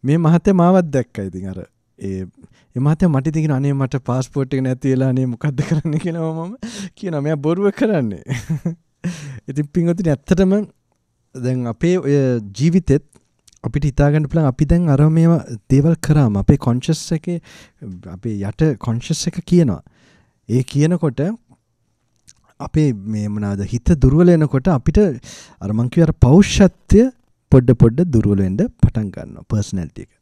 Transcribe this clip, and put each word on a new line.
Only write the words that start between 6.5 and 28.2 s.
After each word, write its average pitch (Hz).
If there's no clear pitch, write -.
කියනවා. 165
"මෙයා 151
බොරුව 170
කරන්නේ." 151
<laughs> 147
ඉතින් 143
පින්වතුනි 170
ඇත්තටම 185
දැන් 127
අපේ 165
ඔය 143
ජීවිතෙත් 151
අපිට 139
හිතා 143
ගන්න 151
පුළුවන් 160
අපි 131
දැන් 170
අර 139
මේවා 165
දේවල් 143
කරාම 139
අපේ 117
කොන්ෂස් 127
එකේ, 165
අපේ 92
යට 101
කොන්ෂස් -
එක 175
කියනවා. 151
ඒ 123
කියනකොට 151
අපේ 151
මේ 107
මොනවාද 101
හිත 117
දුර්වල 151
වෙනකොට 151
අපිට 151
අර 98
මං 117
කිව්ව 165
අර 160
පෞරුෂත්වය -
පොඩ 127
පොඩ 120
දුර්වල 104